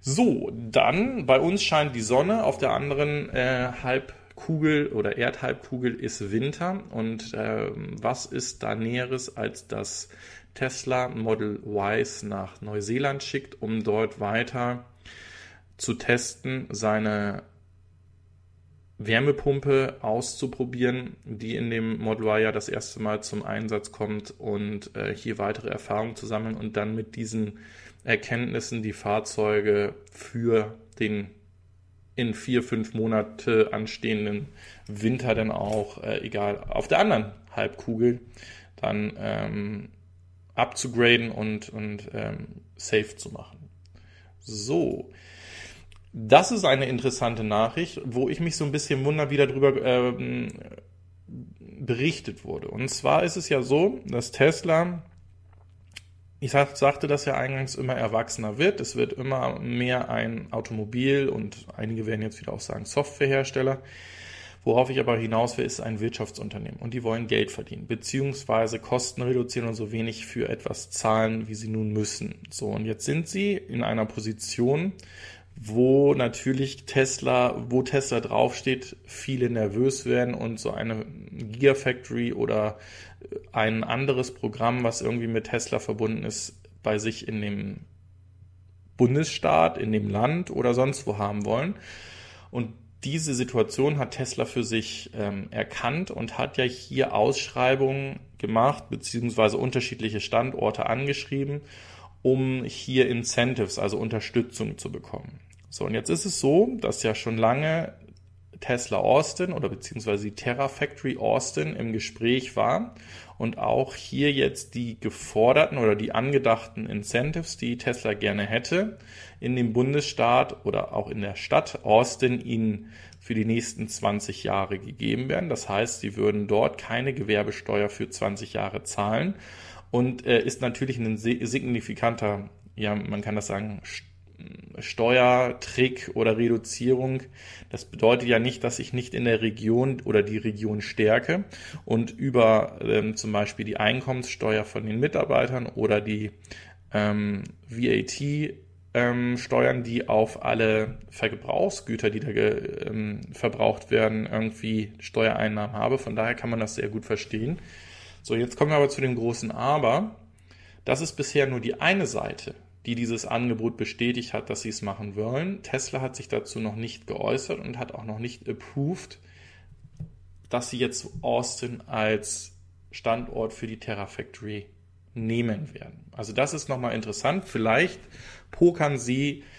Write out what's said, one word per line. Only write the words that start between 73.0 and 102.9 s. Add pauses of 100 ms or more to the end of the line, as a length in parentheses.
sind
sie
in
einer
Position, (640)
wo
natürlich
Tesla,
wo
Tesla
draufsteht,
viele
nervös
werden
und
so
eine
Gigafactory
oder (720)
ein
anderes
Programm,
was
irgendwie
mit
Tesla
verbunden
ist, (220)
bei
sich
in
dem (1160)
Bundesstaat,
in
dem
Land
oder
sonst
wo
haben
wollen. (720)
Und (300)
diese
Situation
hat
Tesla
für
sich,
ähm,
erkannt
und
hat
ja
hier
Ausschreibungen (180)
gemacht,
beziehungsweise
unterschiedliche
Standorte
angeschrieben, (600)
um
hier